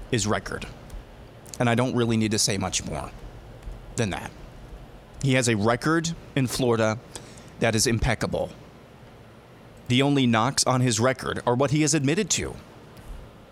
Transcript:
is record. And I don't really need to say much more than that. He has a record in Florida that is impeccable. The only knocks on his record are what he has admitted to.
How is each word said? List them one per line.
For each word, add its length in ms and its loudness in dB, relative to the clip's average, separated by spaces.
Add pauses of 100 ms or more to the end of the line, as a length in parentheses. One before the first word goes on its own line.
(100)
is 160 0
record. 400 -2 (920)
And 100 4
I 60 4
don't 180 2
really 220 2
need 160 2
to 80 2
say 180 0
much 260 -4
more 260 -6 (840)
than 160 0
that. 220 -6 (880)
He 120 4
has 140 4
a 80 4
record 540 2 (240)
in 140 2
Florida 500 2 (640)
that 160 4
is 100 2
impeccable. 640 0 (1400)
The 160 4
only 240 4
knocks 400 4
on 140 4
his 180 2
record 480 0
are 80 4
what 160 2
he 120 4
has 120 4
admitted 360 0
to. 260 -2 (960)